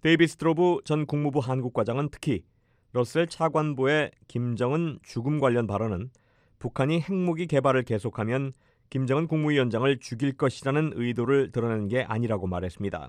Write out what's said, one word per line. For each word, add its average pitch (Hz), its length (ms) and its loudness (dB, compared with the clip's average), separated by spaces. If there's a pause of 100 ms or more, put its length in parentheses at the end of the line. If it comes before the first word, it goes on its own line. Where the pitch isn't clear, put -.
데이비스 160 360 4
트로브 165 480 2
전 151 220 0
국무부 147 320 0
한국과장은 127 720 -2
특히 113 340 -4 (480)
러셀 123 340 0
차관보의 151 840 0 (160)
김정은 123 760 -2
죽음 139 360 -2
관련 120 280 2
발언은 104 440 -2 (480)
북한이 139 420 0
핵무기 175 460 -2
개발을 135 360 2
계속하면 120 720 -2 (380)
김정은 135 360 0
국무위원장을 139 720 2
죽일 135 360 -4
것이라는 143 580 0
의도를 120 580 0
드러낸 113 360 -2
게 123 140 0
아니라고 110 440 -2
말했습니다. 90 640 -6